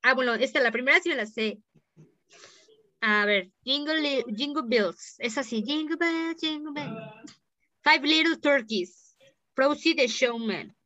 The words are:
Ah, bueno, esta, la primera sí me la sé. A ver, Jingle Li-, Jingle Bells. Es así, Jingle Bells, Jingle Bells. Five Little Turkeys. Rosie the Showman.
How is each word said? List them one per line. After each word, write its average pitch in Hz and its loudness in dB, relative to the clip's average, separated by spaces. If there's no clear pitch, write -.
Ah, 254 4
bueno, 247 2
esta, 262 0
la 233 2
primera 262 2
sí 349 -4
me 302 0
la 220 -4
sé. 214 -4
A 208 2
ver, 196 2
Jingle 294 -2
Li-, 277 0
Jingle 285 -4
Bells. 214 -2
Es 233 -6
así, 240 -4
Jingle 311 -4
Bells, 330 -2
Jingle 302 -6
Bells. 226 -12
Five 302 4
Little 320 2
Turkeys. 220 -2
Rosie 294 2
the 254 2
Showman. 226 -2